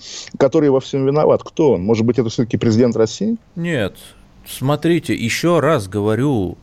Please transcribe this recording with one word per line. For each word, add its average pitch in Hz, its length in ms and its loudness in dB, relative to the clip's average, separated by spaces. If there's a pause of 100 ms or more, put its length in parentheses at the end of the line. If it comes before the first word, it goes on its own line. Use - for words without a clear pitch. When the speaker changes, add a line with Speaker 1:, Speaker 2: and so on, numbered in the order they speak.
(380)
Speaker 1:
который 147 320 4
во 131 100 4
всём 135 260 -4
виноват? 139 360 2
Кто 147 300 0
он? 90 100 0
Может 113 220 2
быть, 120 140 0
это 113 100 0
всё-таки - 280 -2
президент 117 400 2
России? 196 400 0 (200)
Speaker 2:
Нет. 160 400 -4 (500)
Смотрите, 147 680 -2
ещё 156 460 0
раз 131 280 0
говорю, 107 760 -2